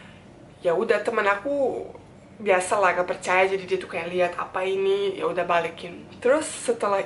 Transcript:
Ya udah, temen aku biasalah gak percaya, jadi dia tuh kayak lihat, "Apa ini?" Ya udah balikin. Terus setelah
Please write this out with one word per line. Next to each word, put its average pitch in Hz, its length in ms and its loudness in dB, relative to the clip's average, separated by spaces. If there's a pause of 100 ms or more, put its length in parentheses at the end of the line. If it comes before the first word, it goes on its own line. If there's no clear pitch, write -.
(600)
Ya 170 160 2
udah, 208 240 2
temen 220 240 0
aku 240 640 0 (560)
biasalah 190 480 4
gak 180 160 0
percaya, 185 400 2
jadi 190 160 -2
dia 185 160 -2
tuh - 80 -8
kayak 170 240 -6
lihat, 175 240 0
"Apa 185 320 -4
ini?" 196 480 0
Ya 165 160 -2
udah 175 160 -2
balikin. 170 560 -2 (160)
Terus 285 240 4
setelah 214 640 -2